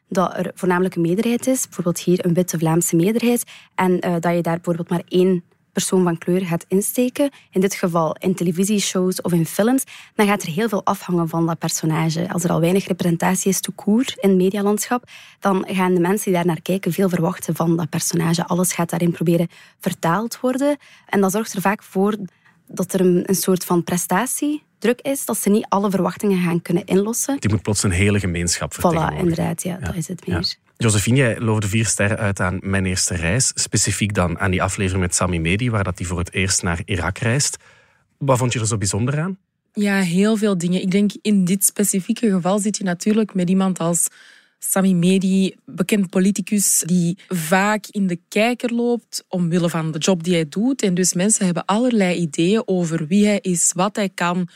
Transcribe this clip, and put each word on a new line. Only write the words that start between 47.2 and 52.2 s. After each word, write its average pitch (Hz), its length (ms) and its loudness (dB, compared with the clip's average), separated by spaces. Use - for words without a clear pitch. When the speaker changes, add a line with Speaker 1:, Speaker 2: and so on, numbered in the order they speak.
Speaker 3:
vaak 190 600 0
in 196 200 -2
de 175 200 -2
kijker 233 460 0
loopt 240 540 -4
omwille 175 420 0
van 160 220 -2
de 160 80 -6
job 170 240 0
die 180 100 0
hij 160 160 0
doet. 240 320 -2
En 190 120 2
dus 180 200 0
mensen 196 320 2
hebben 175 200 0
allerlei 214 520 2
ideeën 175 480 2